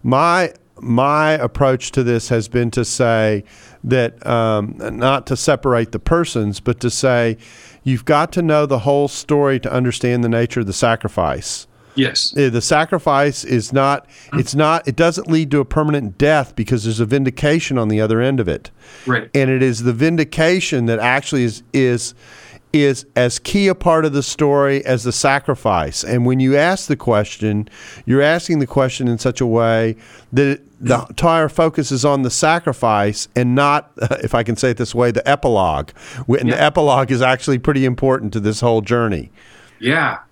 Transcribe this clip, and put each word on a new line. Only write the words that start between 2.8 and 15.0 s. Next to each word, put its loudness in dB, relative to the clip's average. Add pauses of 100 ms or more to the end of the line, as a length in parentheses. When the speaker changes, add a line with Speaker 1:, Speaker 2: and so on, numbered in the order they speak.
Speaker 1:
say 0 (400)
that, -2
um, 0
not -2
to -2
separate 0
the -6
persons, -2
but -4
to -2
say 0 (460)
you've -2
got 2
to -2
know 2
the 0
whole 0
story 0
to -6
understand 0
the 0
nature 0
of -2
the -4
sacrifice. -2 (280)
Speaker 2:
Yes. -2
Speaker 1:
Uh, 2
the -2
sacrifice 0
is -2
not, 0 (280)
it's -2
not, 2
it -4
doesn't 0